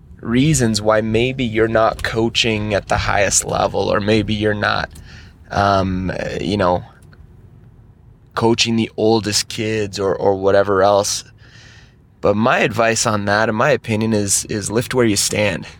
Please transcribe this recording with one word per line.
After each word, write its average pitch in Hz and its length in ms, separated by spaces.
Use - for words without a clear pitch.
reasons 123 600
why 107 180
maybe 117 440
you're 113 240
not 113 360
coaching 110 720
at 95 140
the 110 100
highest 101 480
level, 98 480
or 95 60
maybe 107 340
you're 104 200
not, 104 360
um, 95 600
you 101 160
know, 90 260
coaching 117 420
the 113 220
oldest 107 500
kids 107 520
or, 98 160
or 98 200
whatever 98 460
else. 101 420
But 101 160
my 120 240
advice 113 460
on 104 200
that, 104 220
in 110 80
my 123 140
opinion, 110 420
is, 104 340
is 101 260
lift 120 240
where 123 100
you 104 100
stand, 101 520